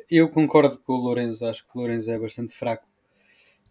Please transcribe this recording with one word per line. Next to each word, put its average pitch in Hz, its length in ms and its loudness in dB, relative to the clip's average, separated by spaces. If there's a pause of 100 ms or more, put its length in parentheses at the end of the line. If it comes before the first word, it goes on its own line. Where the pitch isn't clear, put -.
(100)
eu 165 180 6
concordo 151 520 4
com - 120 -6
o 127 80 0
Lourenço, 120 460 -2
acho 110 180 -6
que - 100 -20
o 123 60 -8
Lourenço 117 300 -4
é 113 80 -4
bastante 113 360 -10
fraco. 117 320 -6 (840)